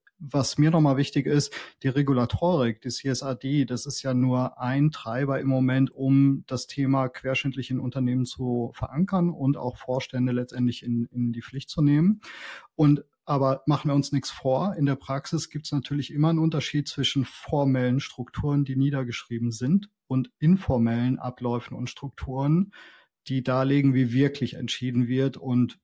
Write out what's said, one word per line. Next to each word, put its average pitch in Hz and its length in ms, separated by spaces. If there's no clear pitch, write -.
was 143 400
mir 151 100
nochmal 151 280
wichtig 143 280
ist, 147 260
die 135 60
Regulatorik, 135 920
die 131 80
C 135 200
S 127 140
R 135 100
D, 135 320
das 123 220
ist - 160
ja 131 100
nur 127 480
ein 139 300
Treiber 135 480
im 135 80
Moment, 131 420
um 135 560
das - 220
Thema 135 420
querschnittlich 131 600
in 127 80
Unternehmen 127 460
zu 120 500
verankern 175 560
und 139 260
auch 123 180
Vorstände 127 580
letztendlich 123 500
in, 120 220
in 120 280
die 117 80
Pflicht - 300
zu 165 100
nehmen. 156 400
Und 147 280
aber 135 380
machen 147 240
wir 143 60
uns 139 160
nichts 139 180
vor, 139 480
in 143 80
der 139 100
Praxis 139 540
gibt's - 220
natürlich 143 420
immer 147 160
einen 165 80
Unterschied 151 500
zwischen 135 380
formellen 131 720
Strukturen, 143 680
die 131 100
niedergeschrieben 120 760
sind, 139 380
und 131 320
informellen 127 800
Abläufen 120 580
und 123 140
Strukturen, 143 800
die 131 140
darlegen, 135 540
wie 127 180
wirklich 135 400
entschieden 123 540
wird 131 300
und 123 460